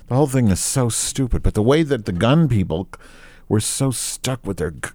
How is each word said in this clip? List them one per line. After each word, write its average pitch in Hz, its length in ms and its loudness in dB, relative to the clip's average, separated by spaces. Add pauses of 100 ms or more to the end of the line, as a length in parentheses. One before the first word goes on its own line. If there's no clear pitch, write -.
The 120 80 0
whole 147 100 4
thing 131 220 2
is 90 100 2
so 123 300 0
stupid. - 560 -2
But - 100 2
the 107 80 0
way 143 220 4
that 131 200 -4
the 104 80 -4
gun 127 360 4
people 92 440 -2
c-, - 80 -20 (480)
were 107 120 2
so 135 320 -2
stuck - 520 -6
with 95 120 -6
their 80 160 -4
g-, - 220 -12